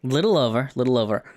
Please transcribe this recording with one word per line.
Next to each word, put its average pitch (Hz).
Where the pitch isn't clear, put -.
Little 160
over, 127
little 127
over. 107